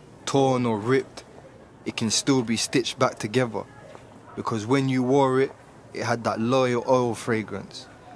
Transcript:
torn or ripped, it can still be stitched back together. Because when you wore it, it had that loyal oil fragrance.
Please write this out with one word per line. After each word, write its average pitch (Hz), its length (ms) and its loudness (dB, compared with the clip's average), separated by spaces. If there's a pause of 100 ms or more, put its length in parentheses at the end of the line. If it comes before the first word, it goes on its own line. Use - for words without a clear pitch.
(240)
torn 131 420 2
or 113 120 0
ripped, 123 460 0 (600)
it - 120 -8
can 113 140 -2
still 131 320 2
be 113 140 -2
stitched - 420 -2
back 127 200 0
together. 113 460 -2 (720)
Because 110 320 -6
when 135 220 2
you 127 140 2
wore 131 380 4
it, 135 120 0 (420)
it - 100 -6
had 117 200 -2
that 104 160 -2
loyal 123 480 2
oil 123 260 4
fragrance. 104 720 -6 (300)